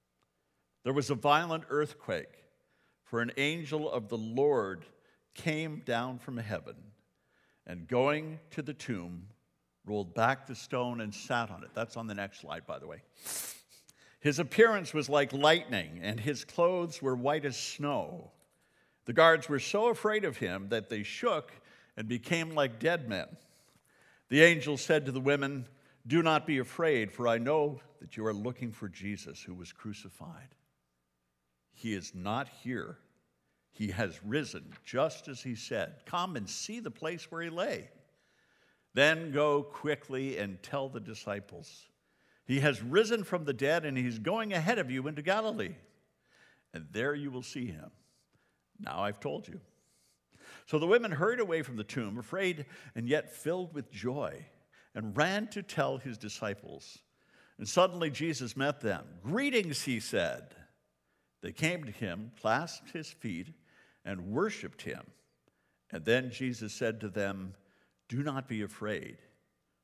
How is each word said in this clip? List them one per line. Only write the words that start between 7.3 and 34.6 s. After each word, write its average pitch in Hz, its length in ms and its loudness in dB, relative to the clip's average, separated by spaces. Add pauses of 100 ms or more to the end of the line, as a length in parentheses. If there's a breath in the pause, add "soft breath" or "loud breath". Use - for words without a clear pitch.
and 85 220 -10
going 151 500 2 (120)
to 156 120 -6
the 143 120 -6
tomb, 90 520 -6 (580)
rolled 101 300 -4
back 127 320 2
the 131 80 -10
stone 120 460 -2
and 107 120 -4
sat 117 380 -2
on 87 140 -12
it." - 100 -16
That's 113 220 -4
on 117 100 -6
the 104 80 -6
next 98 260 -6
slide, 80 260 -10
by 73 120 -8
the 69 80 -14
way. 82 160 -14 (1160 loud breath)
His 147 180 2
appearance 202 540 4
was 147 160 0
like 143 240 4
lightning, 135 720 4
and 107 180 -2
his 135 240 -2
clothes 175 560 2
were 131 160 2
white 143 300 0
as 127 100 -2
snow. 143 760 -4 (760 soft breath)
The 123 80 -4
guards 165 340 10
were 143 100 2
so 208 300 2
afraid 214 380 2
of 131 100 -2
him 98 320 -4
that 110 220 -2
they 107 120 -2
shook 180 480 0 (460 loud breath)
and 110 100 -6
became 160 480 -2
like 131 240 2
dead 160 300 0
men. 92 180 -2 (1000 soft breath)
The 143 140 10
angel 151 340 8
said 151 300 4
to 135 60 -2
the 131 80 -2
women, 139 460 2 (400 soft breath)
'Do 156 160 6
not 156 240 6
be 151 120 2
afraid, 127 520 2
for 120 160 -2
I 117 120 6
know 147 420 2 (200)
that - 180 -14
you 110 80 -2
are 110 80 0
looking 117 380 -6
for 107 180 -10
Jesus 92 520 -10
who 90 120 -12
was 90 180 -14
crucified. 131 800 -14 (1200)
He 110 220 -4
is 90 200 -8
not 107 320 -2 (160)
here. 120 360 -8 (720)
He 107 220 -6
has 92 300 -2
risen, 113 520 -6 (100)